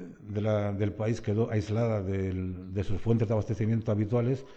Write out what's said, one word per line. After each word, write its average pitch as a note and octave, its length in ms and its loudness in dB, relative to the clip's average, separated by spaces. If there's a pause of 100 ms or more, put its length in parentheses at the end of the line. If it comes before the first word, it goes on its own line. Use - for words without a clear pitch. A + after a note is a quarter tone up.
(220)
de G#2 200 -4
la, G#2 300 2
del G2+ 220 0
país A2 260 -2
quedó A2 320 0
aislada G#2+ 500 0
del, F#2 720 -4
de G2 100 0
sus F#2+ 180 2
fuentes A2+ 260 4
de A2+ 60 0
abastecimiento A2 580 0
habituales, A#2 540 2 (120)